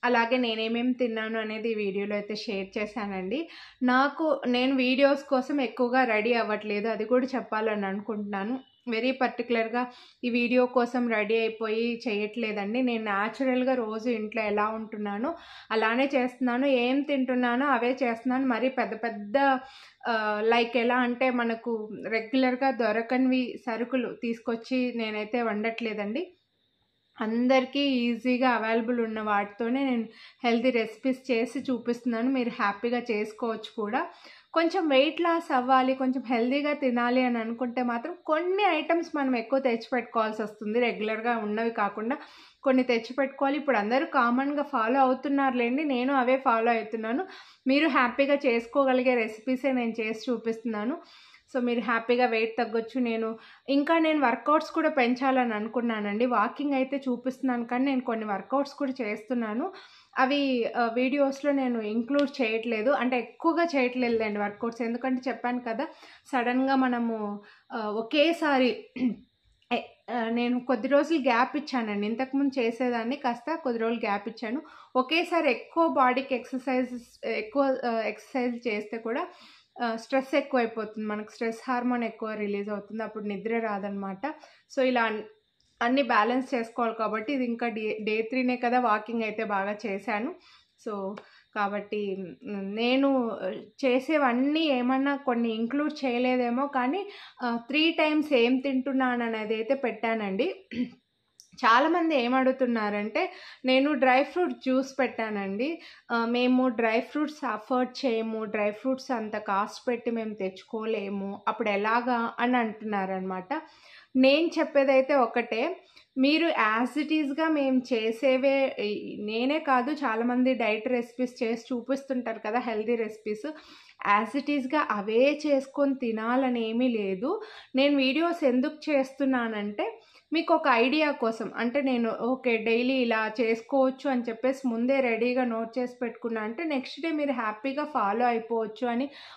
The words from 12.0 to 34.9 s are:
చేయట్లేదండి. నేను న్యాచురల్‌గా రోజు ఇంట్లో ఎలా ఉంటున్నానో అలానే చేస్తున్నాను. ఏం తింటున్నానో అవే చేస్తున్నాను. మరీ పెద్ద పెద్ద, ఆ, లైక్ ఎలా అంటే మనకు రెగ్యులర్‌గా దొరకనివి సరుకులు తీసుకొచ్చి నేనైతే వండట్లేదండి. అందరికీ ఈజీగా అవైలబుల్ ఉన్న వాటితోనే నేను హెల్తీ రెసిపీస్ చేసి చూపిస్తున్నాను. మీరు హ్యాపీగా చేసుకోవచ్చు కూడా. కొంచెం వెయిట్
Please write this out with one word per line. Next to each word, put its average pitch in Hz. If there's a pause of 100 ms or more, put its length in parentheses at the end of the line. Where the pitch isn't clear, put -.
చేయట్లేదండి. 208
నేను 233
న్యాచురల్‌గా 254
రోజు 220
ఇంట్లో 220
ఎలా 208
ఉంటున్నానో 220 (360)
అలానే 226
చేస్తున్నాను. 247
ఏం 262
తింటున్నానో 254
అవే 247
చేస్తున్నాను. 254
మరీ 240
పెద్ద 226
పెద్ద, 214 (680)
ఆ, 214
లైక్ 233
ఎలా 240
అంటే 247
మనకు 226 (160)
రెగ్యులర్‌గా 254
దొరకనివి 247
సరుకులు 233
తీసుకొచ్చి 240
నేనైతే 214
వండట్లేదండి. 220 (880)
అందరికీ 254
ఈజీగా 247
అవైలబుల్ 226
ఉన్న 220
వాటితోనే 214
నేను 240 (380)
హెల్తీ 240
రెసిపీస్ 240
చేసి 247
చూపిస్తున్నాను. 240
మీరు 247
హ్యాపీగా 240
చేసుకోవచ్చు 214
కూడా. 226 (460)
కొంచెం 330
వెయిట్ 294